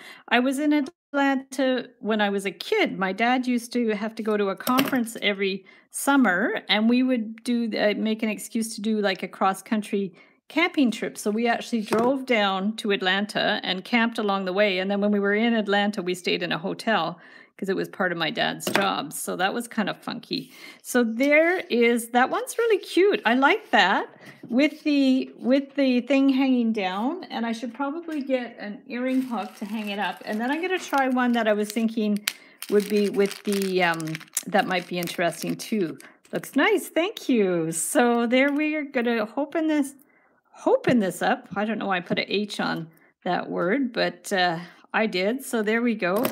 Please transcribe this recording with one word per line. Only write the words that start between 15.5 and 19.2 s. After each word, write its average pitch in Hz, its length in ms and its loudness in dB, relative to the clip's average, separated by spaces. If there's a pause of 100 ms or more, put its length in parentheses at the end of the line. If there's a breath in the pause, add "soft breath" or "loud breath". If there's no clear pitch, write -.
Atlanta, 202 480 0
we 180 120 -2
stayed 180 280 -2
in 165 100 -2
a 165 60 -2
hotel 175 640 -2 (380 loud breath)
'cause 196 120 -4
it 190 40 2
was 175 140 -4
part 180 240 -2
of 170 60 -6
my 160 120 -2
dad's 156 360 -2
job. 196 480 -2
So - 220 -6